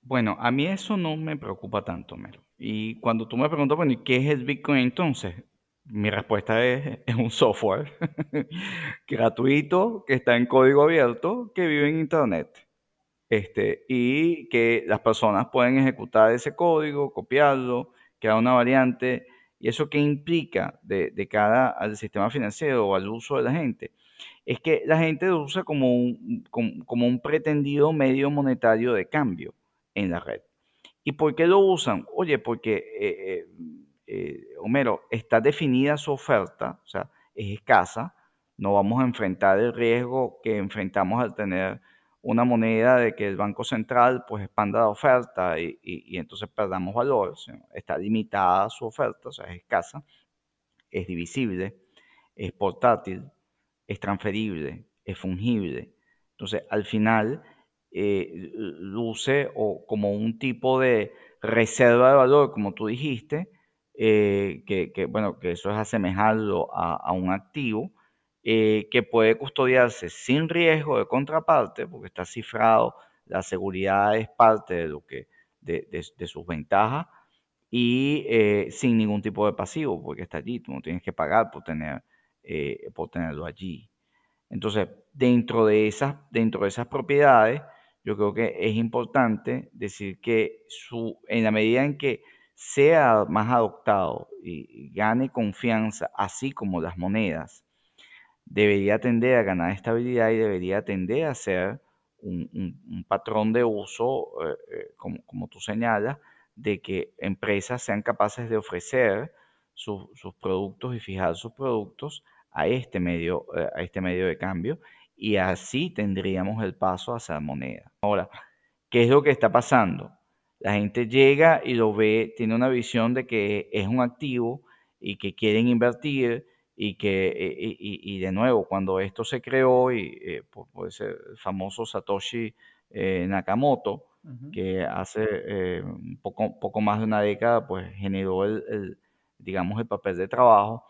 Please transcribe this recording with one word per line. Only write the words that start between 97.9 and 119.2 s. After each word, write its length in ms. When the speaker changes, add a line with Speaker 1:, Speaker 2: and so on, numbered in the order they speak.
Speaker 1:
debería 540
tender 380
a 60
ganar 280
estabilidad 580
y 80
debería 480
tender 400
a 100
ser 460
un, 340
un, 340
un 160
patrón 500
de 100
uso, 640
eh, 80
eh, 160
como, 280
como 220
tú 120
señalas, 580
de 260
que 360
empresas 640
sean 200
capaces 480
de 80
ofrecer 760
su, 400
sus 220
productos 600
y 40
fijar 360
sus 180
productos 680
a 160
este 320
medio, 460
eh, 180
a 60
este 180
medio 280
de 100
cambio, 420
y 200
así 520
tendríamos 720
el 120
paso 380
a 60
ser 220
moneda. 500
Ahora, 280
¿qué 140
es 60
lo 120